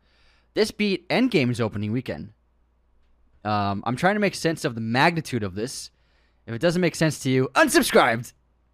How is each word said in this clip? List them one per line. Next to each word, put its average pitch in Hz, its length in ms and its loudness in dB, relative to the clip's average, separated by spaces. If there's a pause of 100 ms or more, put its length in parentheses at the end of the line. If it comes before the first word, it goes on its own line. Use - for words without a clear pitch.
(540)
This 208 160 0
beat 202 380 -4
Endgame's 143 520 0
opening 107 320 -4
weekend. 104 400 -6 (1120)
Um, 101 420 -2
I'm 123 100 -2
trying 185 200 2
to 208 40 -2
make 202 140 0
sense - 300 -4
of 135 100 -4
the 113 60 -8
magnitude 127 600 0
of 92 120 -6
this. 110 360 -10 (560)
If 113 80 -8
it 117 60 -6
doesn't 170 220 2
make 170 140 2
sense 156 240 0
to 135 100 -2
you, 131 240 2
unsubscribed! 180 800 4 (420)